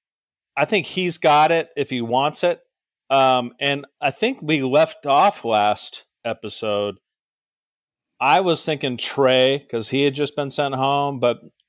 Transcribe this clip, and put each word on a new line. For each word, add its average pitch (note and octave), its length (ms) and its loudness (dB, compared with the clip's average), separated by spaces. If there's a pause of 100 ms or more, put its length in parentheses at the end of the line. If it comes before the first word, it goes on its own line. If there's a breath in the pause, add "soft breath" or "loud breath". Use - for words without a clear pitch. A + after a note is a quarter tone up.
(540)
I C#3+ 120 0
think F#3+ 180 -2
he's F3+ 320 -4
got D3+ 360 4
it E3 220 0
if C#3+ 140 -4
he B2 140 -6
wants C3 420 -2
it. F3 160 -2 (480)
Um, C3 500 2
and C#3 280 -4 (160)
I D#3 80 -2
think B3+ 320 -4
we D3+ 200 -2
left C#3+ 440 0
off D#3 400 2
last G#2+ 580 -2 (180)
episode. G#2 720 -6 (1200)
I D3 200 4
was F3 240 0
thinking C#3 320 -4
Trey C3 760 2
'cause A2+ 180 -6
he C3+ 160 0
had C#3 100 0
just C#3+ 200 -4
been C#3 160 -6
sent C#3 240 -4
home, C#3 460 -2
but, A#2+ 200 0 (280)